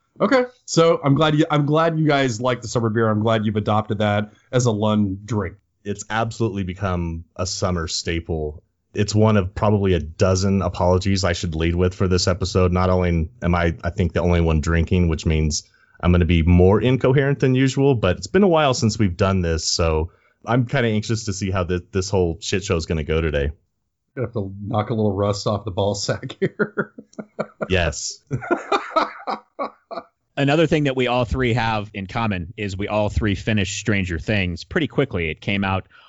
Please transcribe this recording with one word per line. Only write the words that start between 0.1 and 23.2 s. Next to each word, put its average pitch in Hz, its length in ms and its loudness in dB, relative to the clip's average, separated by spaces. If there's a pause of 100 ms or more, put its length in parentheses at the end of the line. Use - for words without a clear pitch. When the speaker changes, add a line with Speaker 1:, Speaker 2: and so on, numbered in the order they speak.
Speaker 1:
Okay. 247 260 4 (180)
So 165 400 4
I'm 139 100 4
glad 151 220 2
you, 156 160 4
I'm 147 140 2
glad 160 340 2
you 151 80 2
guys 135 320 0
like 123 220 -2
the 117 60 -10
summer 113 220 0
beer. 113 180 2
I'm 107 140 2
glad 110 240 2
you've 107 80 -2
adopted 107 440 0
that 104 340 0 (180)
as 123 160 2
a 117 60 4
Lund 104 520 0
drink. 104 300 -4 (300)
Speaker 2:
It's 101 260 -8
absolutely 110 540 -2
become 87 600 -4 (120)
a 92 100 -4
summer 90 400 -2
staple. 80 760 -6 (320)
It's 104 220 -2
one 107 220 4
of 92 180 0
probably 101 400 2
a 82 60 2
dozen 95 600 0
apologies 92 600 0
I 87 120 0
should 82 200 -6
lead 85 220 0
with 90 180 2
for 98 140 0
this 90 180 2
episode. 92 460 0
Not 90 180 2
only 87 400 2 (100)
am 87 140 0
I, 85 300 0
I 82 60 -4
think, 87 240 -2
the 87 60 0
only 87 200 2
one 80 200 2
drinking, 82 480 2
which 78 160 -2
means 78 380 0 (400)
I'm 87 100 4
gonna 87 120 4
be 85 180 4
more 90 380 6
incoherent 135 600 2
than 131 140 2
usual, 135 400 2
but 95 220 2
it's - 100 -10
been 190 160 2
a 202 60 6
while 156 240 4
since 113 260 0
we've 92 200 0
done 95 240 2
this, 82 260 -2
so 80 440 0 (340)
I'm 120 180 0
kinda 120 240 0
anxious 110 380 -2
to 98 80 -4
see 98 160 -4
how 92 140 -2
th-, 87 180 -2 (100)
this 95 160 -2
whole 87 320 0
shit 95 240 -4
show 90 120 0
is 80 100 -2
gonna 80 180 -2
go 78 160 0